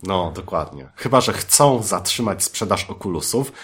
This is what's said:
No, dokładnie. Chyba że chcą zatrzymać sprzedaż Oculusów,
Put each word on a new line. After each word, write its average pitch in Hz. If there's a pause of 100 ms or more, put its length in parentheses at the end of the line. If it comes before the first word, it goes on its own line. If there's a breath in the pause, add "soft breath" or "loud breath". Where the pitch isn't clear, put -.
No, 92
dokładnie. 71
Chyba 127
że 113
chcą 131
zatrzymać 98
sprzedaż -
Oculusów, 98 (120)